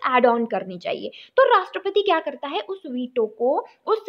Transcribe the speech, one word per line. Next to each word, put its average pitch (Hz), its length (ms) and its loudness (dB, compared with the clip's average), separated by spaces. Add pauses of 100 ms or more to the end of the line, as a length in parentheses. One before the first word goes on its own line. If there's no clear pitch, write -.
(100)
ऐड 254 160 4
ऑन 233 200 2
करने 190 320 -6
चाहिए। 175 300 -6
तो 494 500 2
राष्ट्रपति 392 440 -2
क्या 349 180 2
करता 277 280 -10
है, 339 120 -6
उस 381 260 -12
वीटो 247 400 -4
को, 269 400 -2 (200)
उस 427 220 -2